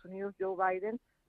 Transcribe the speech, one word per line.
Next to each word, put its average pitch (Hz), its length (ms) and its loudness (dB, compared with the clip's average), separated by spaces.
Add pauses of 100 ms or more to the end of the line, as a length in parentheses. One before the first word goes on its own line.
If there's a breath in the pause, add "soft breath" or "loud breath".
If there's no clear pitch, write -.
Unidos, 190 340 -6
Joe 190 160 0
Biden, 185 460 2 (280)